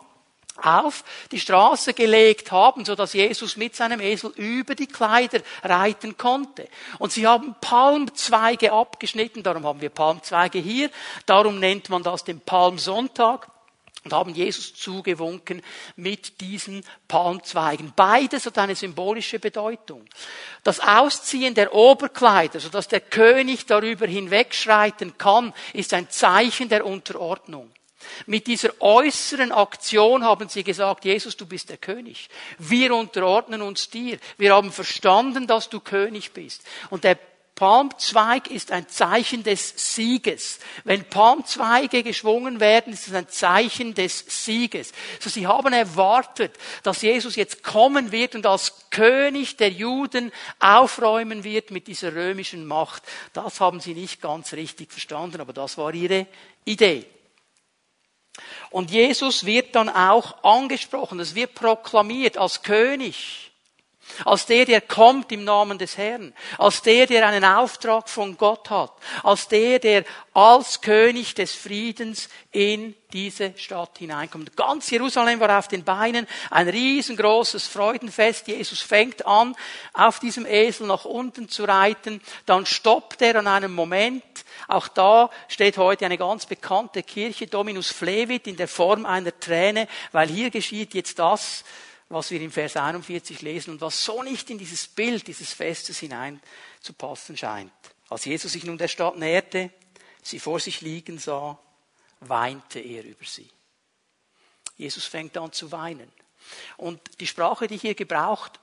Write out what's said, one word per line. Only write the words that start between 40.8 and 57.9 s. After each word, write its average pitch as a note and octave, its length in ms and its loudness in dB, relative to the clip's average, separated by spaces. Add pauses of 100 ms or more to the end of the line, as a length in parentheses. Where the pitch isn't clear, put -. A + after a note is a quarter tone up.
Wenn G3 220 -2
Palmzweige B3 960 2
geschwungen A3+ 580 -2
werden, A3 320 4
ist - 160 -14
es F#3 60 -14
ein F#3 160 -6
Zeichen A3 640 0
des F#3 320 -4 (180)
Sieges. A3 480 -4 (280)
So, - 100 -10
sie F#3+ 160 -6
haben B3+ 260 2
erwartet, G#3 840 2 (240)
dass - 220 -4
Jesus A3+ 320 0
jetzt - 280 -4
kommen B3+ 480 4
wird A3+ 220 -2
und G#3+ 140 -2
als - 420 -2
König C4+ 680 2
der G#3 140 2
Juden A#3+ 600 -4 (280)
aufräumen A3 840 4
wird G#3+ 260 -6
mit F#3+ 160 -12
dieser F3 300 -10
römischen F3+ 500 -8
Macht. D3+ 380 -6 (300)
Das F#3 280 -8
haben F3+ 180 0
sie E3+ 140 -12
nicht F3+ 260 -14
ganz D#3+ 340 -8
richtig D#3 380 -14
verstanden, D#3+ 480 -12
aber C3 140 -14
das C3+ 240 -10
war D#3 160 -6
ihre F3+ 320 -2 (400)
Idee. F#3+ 400 2 (1700)